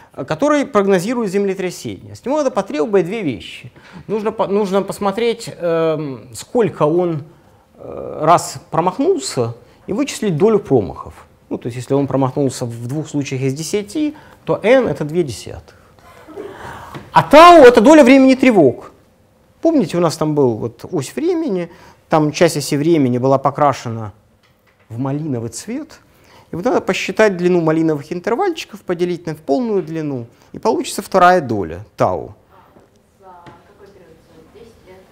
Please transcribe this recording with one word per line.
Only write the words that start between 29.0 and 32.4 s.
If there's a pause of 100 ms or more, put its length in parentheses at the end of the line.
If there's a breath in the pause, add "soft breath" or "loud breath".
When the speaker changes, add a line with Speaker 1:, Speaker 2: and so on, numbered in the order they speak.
Speaker 1:
на
полную
длину, (240 soft breath)
и
получится
вторая
доля, (100)
тау. (840)